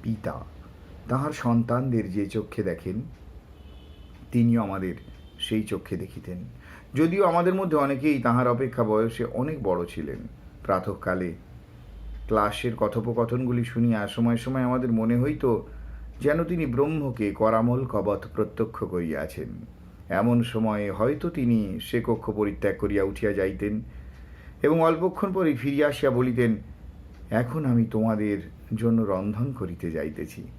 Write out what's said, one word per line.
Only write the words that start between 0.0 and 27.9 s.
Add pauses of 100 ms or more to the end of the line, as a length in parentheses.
পিতা (680)
তাহার
সন্তানদের
যে
চক্ষে
দেখেন, (1300)
তিনিও
আমাদের (460)
সেই
চক্ষে
দেখিতেন, (580)
যদিও
আমাদের
মধ্যে
অনেকেই
তাহার
অপেক্ষা
বয়সে
অনেক
বড়
ছিলেন। (460)
প্রাতঃকালে (920)
ক্লাসের
কথোপকথনগুলি
শুনিয়া
সময়
সময়
আমাদের
মনে
হইত (640)
যেন
তিনি
ব্রহ্মকে
করামল
কবত (100)
প্রত্যক্ষ
করিয়াছেন। (640)
এমন
সময়ে
হয়তো
তিনি
সে
কক্ষ
পরিত্যাগ
করিয়া
উঠিয়া
যাইতেন (800)
এবং
অল্পক্ষণ
পরেই
ফিরিয়া
আসিয়া
বলিতেন, (760)
"এখন
আমি
তোমাদের (400)